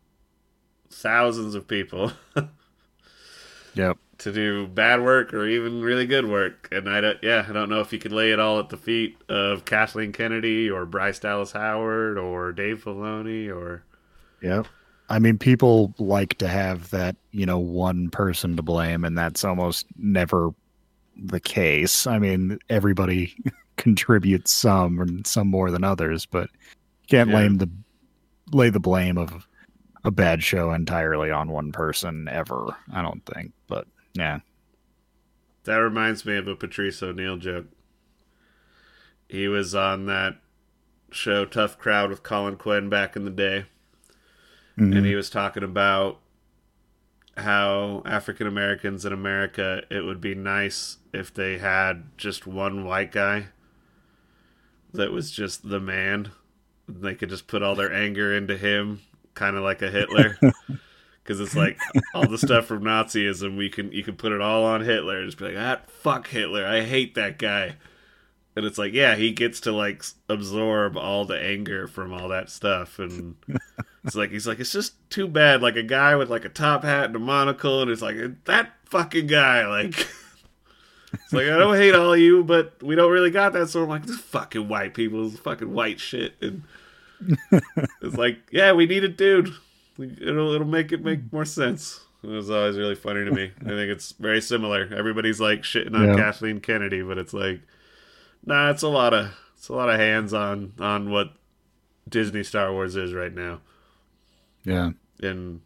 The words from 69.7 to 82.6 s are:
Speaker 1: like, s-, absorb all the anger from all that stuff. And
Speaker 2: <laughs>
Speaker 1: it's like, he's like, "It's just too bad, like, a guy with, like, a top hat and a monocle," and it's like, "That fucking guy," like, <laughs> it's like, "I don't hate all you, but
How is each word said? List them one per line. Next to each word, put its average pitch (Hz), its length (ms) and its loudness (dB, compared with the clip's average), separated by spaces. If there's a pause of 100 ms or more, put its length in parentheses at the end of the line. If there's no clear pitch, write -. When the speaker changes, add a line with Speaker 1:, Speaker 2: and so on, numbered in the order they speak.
Speaker 1:
like, 104 260 -2
s-, - 160 -14 (140)
absorb 104 680 -2
all 98 300 -2
the 95 120 -6
anger 98 480 -6
from 92 280 -12
all 90 160 -10
that 92 200 -6
stuff. 92 480 -4
And 87 380 -12 (100)
Speaker 2:
<laughs> 139 140 -4 (460)
Speaker 1:
it's 127 100 -8
like, 101 160 -2
he's 104 160 -8
like, 113 140 -6
"It's 123 100 -8
just - 220 -6 (160)
too 196 180 -4
bad, 147 340 6
like, 120 140 2
a 117 80 -2
guy 139 320 4
with, 135 140 0
like, 117 160 -2
a - 40 -10
top 147 360 0
hat 139 220 0
and 113 100 -6
a - 20 -4
monocle," 135 640 0
and 123 100 0
it's 113 100 -2
like, 107 140 -4 (300)
"That 220 260 2 (140)
fucking 165 420 -2
guy," 135 400 4
like, 104 320 -2
<laughs> - 1120 -14
it's - 200 -8
like, 135 140 2
"I 156 100 4
don't 202 180 6
hate 196 180 8
all 175 220 6
you, 170 300 10
but 165 360 2